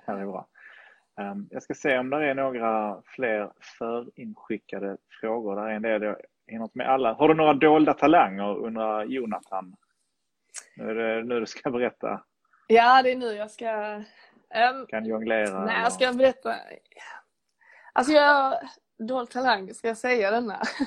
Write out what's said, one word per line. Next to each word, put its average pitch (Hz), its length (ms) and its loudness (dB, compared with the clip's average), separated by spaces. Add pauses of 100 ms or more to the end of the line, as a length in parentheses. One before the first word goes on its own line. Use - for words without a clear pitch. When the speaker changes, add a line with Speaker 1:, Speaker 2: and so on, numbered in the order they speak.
Speaker 1:
ja, 107 60 -6
det 98 80 -8
är 98 40 -8
bra. 98 220 -10 (720)
Ehm, 101 300 -10
jag 131 120 -10
ska - 100 -10
se 135 240 0
om 127 120 -4
det 151 200 -2
är 135 40 0
några 113 720 -2
fler 110 460 -4 (260)
förinskickade 113 1200 -10 (240)
frågor. 110 340 -4
Där 104 140 -6
är 110 40 -4
en 107 80 -6
del 110 220 0
jag 104 140 -4 (300)
hinner 113 180 -10
inte 110 120 -14
med 127 120 -2
alla. 131 240 2
Har 139 140 4
du 160 60 6
några 156 200 4
dolda 151 400 6
talanger, 104 640 2
undrar 110 480 -4
Jonathan. 107 720 -8 (1000)
Nu 110 140 -8
är 110 60 -4
det, 113 280 -2
nu 120 160 -2
du 110 60 -4
ska - 260 -8
berätta. 120 520 -4 (440)
Speaker 2:
Ja, 240 360 8
det 254 80 0
är 254 40 -4
nu 240 180 -6
jag 214 180 -10
ska, - 140 -12 (840)
ehm, 254 400 0
Speaker 1:
Kan 220 160 -6
jonglera, 101 600 -2
Speaker 2:
nej, - 80 -2
Speaker 1:
eller? 226 100 0
Speaker 2:
jag 233 100 0
ska 254 200 0
berätta. 247 420 0 (1400)
Alltså, 254 200 2
jag 294 200 8
har 269 240 2 (500)
dold 247 220 -4
talang, 220 440 -2
ska - 140 -8
jag 226 100 -4
säga 233 340 0
denna? 226 300 -2 (260)